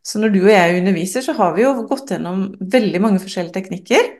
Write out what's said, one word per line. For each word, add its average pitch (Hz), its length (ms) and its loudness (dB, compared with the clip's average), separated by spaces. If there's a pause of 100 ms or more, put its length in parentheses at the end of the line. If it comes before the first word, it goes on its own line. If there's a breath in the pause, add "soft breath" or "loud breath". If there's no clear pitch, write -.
Så - 160 -10
når 214 160 2
du 190 60 4
og 190 100 6
jeg 180 300 4
underviser, 185 420 -2
så 302 160 -4
har 180 160 2
vi 185 80 0
jo 262 140 2 (100)
gått 269 300 -6
gjennom 180 320 -6 (100)
veldig 190 460 0
mange 196 180 2
forskjellige - 380 -8
teknikker 208 500 -2 (100)